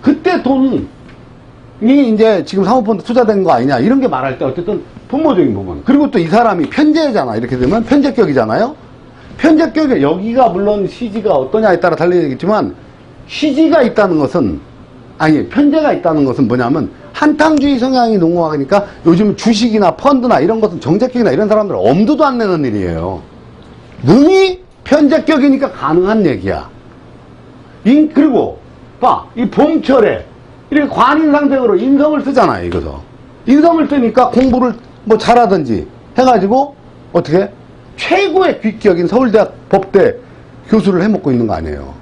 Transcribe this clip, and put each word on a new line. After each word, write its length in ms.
그때 440
돈이 420
이제 640
지금 200
사모펀드 380
투자된 400
거 100
아니냐 280
이런 200
게 60
말할 320
때 60
어쨌든 380
부모적인 440
부분. 320
그리고 240
또 120
이 80
사람이 420
편제잖아. 680
이렇게 220
되면 260
편제격이잖아요. 920
편제격에 640
여기가 480
물론 360
시지가 480
어떠냐에 460
따라 160
달라지겠지만 800
시지가 560
있다는 380
것은, 400
아니, 300
편제가 460
있다는 300
것은 220
뭐냐면 440
한탕주의 680
성향이 400
농후하니까 680
요즘 300
주식이나 560
펀드나 480
이런 200
것은 200
정제격이나 500
이런 180
사람들 300
엄두도 460
안 140
내는 260
일이에요. 580
능히 580
편제격이니까 880
가능한 560
얘기야. 420
인-, 280
그리고 460
봐, 220
이 80
봄철에 800
이렇게 180
관인 420
상색으로 460
인성을 460
쓰잖아요, 440
이거서. 360
인성을 400
쓰니까 440
공부를 440
뭐 140
잘하든지 680
해가지고 560
어떻게? 380
최고의 680
귀격인 440
서울대학 460
법대 480
교수를 340
해먹고 280
있는 160
거 80
아니에요. 480